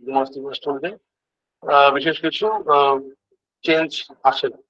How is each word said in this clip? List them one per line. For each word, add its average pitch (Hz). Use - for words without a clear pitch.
দু 123
মাস, 135
তিন 135
মাস 139
চলবে, 151
আহ, 143
বিশেষ 147
কিছু, 165
আহ, 147
change 160
আসে 131
না। 90